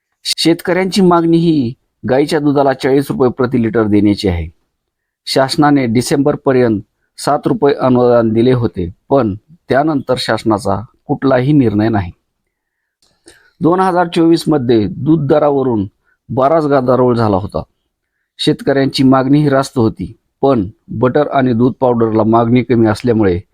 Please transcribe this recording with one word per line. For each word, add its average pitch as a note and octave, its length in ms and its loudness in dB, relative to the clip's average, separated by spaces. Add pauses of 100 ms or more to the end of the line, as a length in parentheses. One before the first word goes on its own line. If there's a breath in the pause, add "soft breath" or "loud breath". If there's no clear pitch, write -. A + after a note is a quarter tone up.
(240)
शेतकऱ्यांची F3+ 800 -2
मागणी E3+ 340 2
ही D#3 380 0 (360)
गाईच्या D3 300 0
दुधाला C#3 320 0
चाळीस C#3 380 -2
रुपये B2 200 0
प्रति B2 320 -2
लिटर A2 240 0
देण्याची G#2 420 0
आहे. E2 200 -4 (800)
शासनाने C#3 600 0
डिसेंबरपर्यंत B2+ 920 0 (380)
सात D3 280 -2
रुपये C#3 280 0
अनुदान B2 580 2
दिले A#2 200 2
होते, G#2+ 420 -4 (140)
पण A#2+ 260 0 (340)
त्यानंतर C3+ 500 -2
शासनाचा G#2 600 -4 (260)
कुठलाही C3+ 460 0
निर्णय A2 360 2
नाही. G2 220 -4 (1500 soft breath)
दोन F3 200 0
हजार F3+ 280 0
चोवीस E3 400 2
मध्ये A#2+ 380 2
दूध C#3 400 -2
दरावरून C3+ 600 0 (420)
बराच C#3+ 360 0
गदारोळ B2+ 520 2
झाला G#2+ 200 0
होता. F2+ 260 -6 (760)
शेतकऱ्यांची C3+ 680 0
मागणीही C3+ 440 2
रास्त C3+ 300 -2
होती, A2 380 -2 (240)
पण C3 260 0 (220)
बटर B2 400 0
आणि B2+ 240 0
दूध A#2 280 2
पावडरला A#2 420 0
मागणी A#2 400 2
कमी A2+ 240 0
असल्यामुळे G#2+ 540 0 (140)